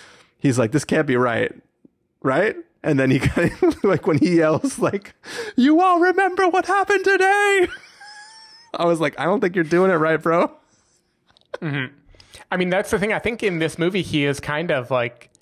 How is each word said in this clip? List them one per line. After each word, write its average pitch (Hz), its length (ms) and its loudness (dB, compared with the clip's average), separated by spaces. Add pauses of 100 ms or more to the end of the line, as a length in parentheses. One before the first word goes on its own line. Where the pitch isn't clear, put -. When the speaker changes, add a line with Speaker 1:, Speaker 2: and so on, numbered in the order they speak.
(400)
Speaker 1:
he's 131 180 0
like, 113 140 0
"This 147 120 0
can't 156 220 0
be 131 100 0
right, 117 360 0 (680)
right?" 156 360 0 (260)
And 147 160 0
then 135 140 2
he 147 60 2
<laughs> - 20 -2
kind - 320 0 (100)
of, 339 220 0
like, 190 200 2
when 160 140 0
he 175 200 2
yells, 160 420 0
like, - 340 -4 (400)
"You 302 260 4
all 359 200 4
remember 370 480 2
what 349 180 0
happened 381 380 0
today?" 392 640 2 (540)
<laughs> - 520 -20
I 170 120 -2
was 170 120 2
like, 147 220 -2
"I 139 40 -4
don't 185 160 0
think 180 140 -2
you're 175 80 0
doing 175 300 2
it - 20 2
right, 156 260 2
bro." 170 300 0 (1080)
Speaker 2:
Mm-hmm. 139 340 -6 (560)
I 185 60 -2
mean, 180 140 0
that's 202 200 0
the 220 80 0
thing. 208 140 -2
I 175 80 -2
think 233 240 -6
in 180 160 -2
this 160 180 -4
movie, 180 240 0
he 143 220 -2
is 139 160 -2
kind 156 320 -4
of, 127 180 -4
like, 120 400 -4 (120)